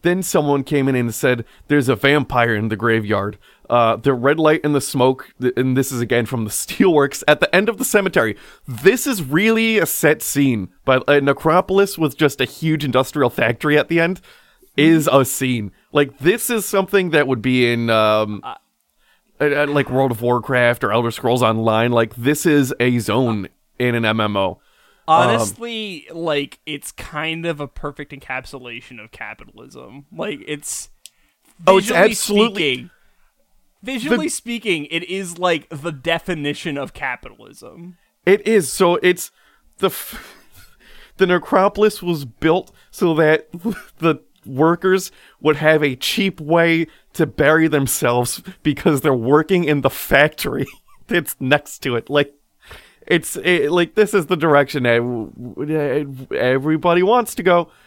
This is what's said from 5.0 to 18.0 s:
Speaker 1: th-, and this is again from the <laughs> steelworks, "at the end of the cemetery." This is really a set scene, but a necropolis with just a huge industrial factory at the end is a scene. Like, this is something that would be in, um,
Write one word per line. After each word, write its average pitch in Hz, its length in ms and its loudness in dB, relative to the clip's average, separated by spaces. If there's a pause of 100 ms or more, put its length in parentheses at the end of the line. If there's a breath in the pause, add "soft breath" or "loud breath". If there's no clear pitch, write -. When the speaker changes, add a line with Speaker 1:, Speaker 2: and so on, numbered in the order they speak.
Speaker 1:
th-, 123 160 0
and 127 200 0
this 131 160 -2
is 123 100 -4
again 120 240 0
from 117 180 -4
the 104 60 -6
<laughs> - 0 -
steelworks, 151 760 0
"at 151 120 4
the - 140 0
end 202 160 2
of 202 80 -8
the 254 60 -4
cemetery." 175 520 0 (300 loud breath)
This 175 400 2
is 220 160 -4
really 220 560 2
a 170 80 2
set 151 360 0
scene, 123 460 0 (160)
but 131 240 2
a 143 140 6
necropolis 185 720 0
with 156 220 -2
just 143 220 2
a 131 60 0
huge 156 380 -4
industrial 131 460 0
factory 135 480 0
at 139 100 0
the 165 120 0
end 180 200 -2 (560 soft breath)
is 156 340 4
a 135 140 4
scene. 123 460 -4 (220)
Like, 147 260 0
this 208 320 0
is 220 160 -2
something 190 440 0
that 147 180 4
would 131 140 -2
be 127 300 2
in, 117 180 -2
um, 107 520 0